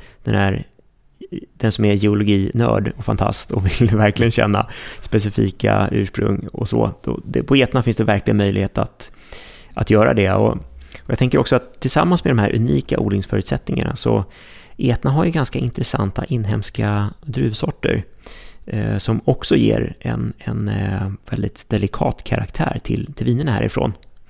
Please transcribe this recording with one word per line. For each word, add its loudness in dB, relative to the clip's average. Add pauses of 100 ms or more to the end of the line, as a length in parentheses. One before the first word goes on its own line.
(240)
den 0
här, 0 (880)
den 0
som 0
är 4
geologinörd 2
och -8
fantast 0
och 0
vill 4
<laughs> 4
verkligen 4
känna 2 (340)
specifika 0
ursprung -2
och -6
så. 2 (120)
Då, -4
det, -2
på 2
Etna 2
finns 0
det 0
verkligen 2
möjlighet 0
att, -6 (640)
att -2
göra 6
det. 2
Och, 2
och -12
jag -2
tänker 2
också 2
att -4
tillsammans 2
med 2
de 4
här 2
unika 0
odlingsförutsättningarna -2
så 0 (540)
Etna 0
har 2
ju 0
ganska -2
intressanta -2
inhemska -2 (120)
druvsorter, -2 (640)
eh, -2
som -2
också 2
ger 2
en, -4
en, -6
eh, -2 (180)
väldigt -6
delikat -2
karaktär -2
till, -4
till -6
vinerna 0
härifrån. 0 (360)